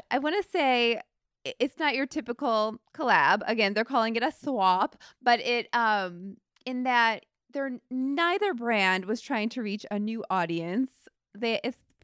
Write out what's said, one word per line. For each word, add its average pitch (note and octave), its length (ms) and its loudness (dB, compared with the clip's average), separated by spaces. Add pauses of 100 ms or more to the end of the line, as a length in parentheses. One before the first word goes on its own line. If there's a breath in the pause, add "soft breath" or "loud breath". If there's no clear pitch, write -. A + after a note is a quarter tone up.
(120)
I B3+ 80 0
wanna D#4+ 240 -2
say B3 580 2 (440)
i-, - 140 -8
it's - 200 -8
not D4 160 0
your C4+ 100 0
typical A3+ 720 -2 (160)
collab. G3+ 540 4
Again, G#3+ 260 2
they're G#3+ 100 0
calling A#3 320 0
it A3+ 80 0
a D4+ 80 0
swap, G3 640 0 (260 loud breath)
but A#3+ 200 4
it, A#3+ 320 -2
um, G3 640 0 (280)
in B3+ 180 -4
that A#3 420 2 (260)
they're, C4+ 280 -6 (100)
neither E4+ 640 0
brand G3+ 520 2
was A3 140 -4
trying A3+ 300 -4
to A#3+ 140 -6
reach G#3 260 -6
a G#3 80 -4
new A3 320 -4
audience. F3 640 -2 (440)
They, A3+ 280 -2
it's A#3+ 160 -6 (240)